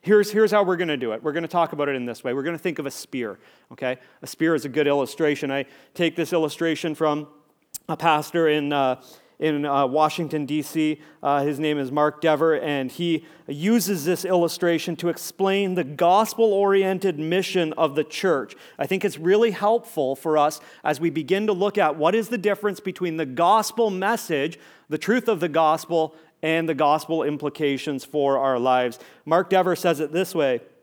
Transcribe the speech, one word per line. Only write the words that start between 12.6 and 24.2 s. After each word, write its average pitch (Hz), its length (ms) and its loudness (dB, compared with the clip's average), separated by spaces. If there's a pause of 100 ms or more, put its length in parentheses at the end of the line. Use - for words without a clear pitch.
he 170 320 -2 (240)
uses 175 560 0
this 175 220 -2
illustration 170 720 0
to 170 100 -4
explain 190 680 -2
the 175 100 -2
gospel-oriented 196 1300 2
mission 170 560 -2
of 147 220 0
the 151 80 2
church. 147 520 -2 (220)
I 135 100 -4
think 190 180 -2
it's 180 120 -2
really 202 340 4
helpful 175 680 -2
for 156 200 0
us 151 220 2 (240)
as 147 160 -2
we 170 120 0
begin 180 360 -2
to 208 60 2
look 202 240 0
at 156 180 2
what 165 180 2
is 220 140 0
the 233 100 -4
difference 202 440 -2
between 175 340 -6
the 160 120 -4
gospel 208 600 2
message, 185 720 -2 (300)